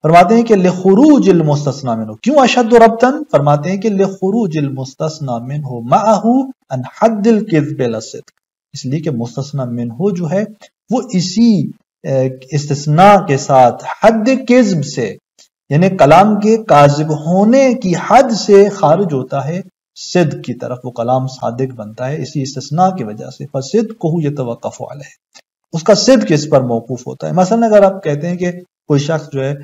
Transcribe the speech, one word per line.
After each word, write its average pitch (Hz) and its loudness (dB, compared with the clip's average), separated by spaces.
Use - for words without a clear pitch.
फरमाते 180 6
हैं 233 4
कि 226 2
लिखुरूजिल 190 4
मुस्तस्ना 139 -2
मिन्हु, 113 -10
क्यों 269 0
अशद्दु 247 4
रब्तन? 247 4
फरमाते 147 0
हैं 196 -4
कि 220 -2
लिखुरूजिल 190 -2
मुस्तस्ना 131 -8
मिन्हु 131 -10
मअहु 214 0
अन 127 -6
हद्दिल 220 2
किज़्ब 143 -2
ला 113 -4
सिद्क, - -16
इसलिए 135 -8
कि 160 -6
मुस्तस्ना 127 -8
मिन्हु 120 -6
जो 175 -6
है 190 -4
वो 240 -4
इसी, 202 0
अ, 131 -2
इस्तिस्ना 151 2
के 139 -2
साथ 131 4
हद 226 2
किज़्ब 208 2
से, 117 -8
यानी 175 2
कलाम 185 6
के 214 2
काजिब 147 4
होने 208 2
की 185 -4
हद 233 2
से 202 4
खारिज 165 0
होता 139 -6
है 170 -8
सिद्क 147 -2
की 123 -10
तरफ, 123 -10
वो 123 -10
कलाम 131 -2
सादिक 123 -8
बनता 110 -14
है 147 -8
इसी 139 -8
इस्तिस्ना 147 -2
की 185 -8
वजह 110 -12
से। - -16
फसिद्कुहु 175 -4
यतवक्कफु 139 -8
अलैह, - -20
उसका 165 2
सिद्क 226 2
इस 147 0
पर 135 2
मौकूफ 120 -6
होता 131 -12
है। 151 -6
मसलन 190 2
अगर 214 4
आप 190 0
कहते 147 -4
हैं 180 -6
कि 175 -4
कोई 143 2
शख्स 151 -4
जो 135 -6
है 139 -4